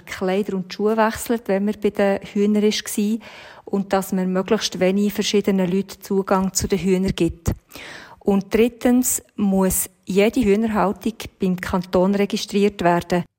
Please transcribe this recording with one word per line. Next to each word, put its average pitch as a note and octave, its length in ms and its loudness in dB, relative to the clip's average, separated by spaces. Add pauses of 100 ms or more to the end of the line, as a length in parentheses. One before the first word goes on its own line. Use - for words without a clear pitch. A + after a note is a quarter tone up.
Kleider G3 500 -4
und F#3 180 -6
Schuhe G#3+ 240 0
wechselt, A3+ 500 -2
wenn G3 180 0
man G#3 160 -2
bei G#3 100 0
den G3 300 0
Hühnern G#3 420 0
war. G#3+ 560 0 (460)
Und G3 280 -4
dass F#3+ 180 0
man F#3 200 -2
möglichst F#3 480 -2
wenig G3 340 2
verschiedenen G3 580 0
Leuten G3 300 -4
Zugang F#3+ 520 0
zu - 140 -2
den G3 120 0
Hühnern F#3+ 360 0
gibt. - 360 -2 (680)
Und G3 340 0
drittens A#3+ 720 2 (120)
muss F#3+ 540 2 (160)
jede G#3 360 2
Hühnerhaltung G#3 720 0 (260)
beim F#3 220 0
Kanton F#3 540 0
registriert G3+ 680 -2
werden. F3 420 0 (160)